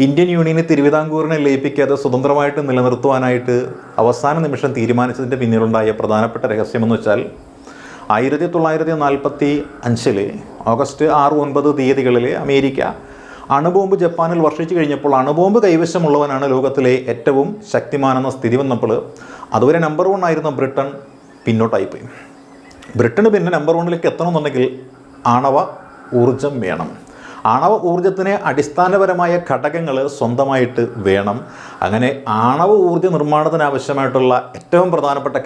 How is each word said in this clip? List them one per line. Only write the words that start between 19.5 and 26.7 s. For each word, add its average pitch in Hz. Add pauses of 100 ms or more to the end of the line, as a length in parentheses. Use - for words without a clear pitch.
അതുവരെ 135
നമ്പർ 156
വൺ 196
ആയിരുന്ന 156
ബ്രിട്ടൻ 135 (580)
പിന്നോട്ടായിപ്പോയി. 110 (920)
ബ്രിട്ടന് 117
പിന്നെ 180
നമ്പർ 151
വണ്ണിലേക്ക് 170
എത്തണമെന്നുണ്ടെങ്കിൽ 147 (720)
ആണവ 135 (640)
ഊർജം 131 (100)
വേണം. 82 (640)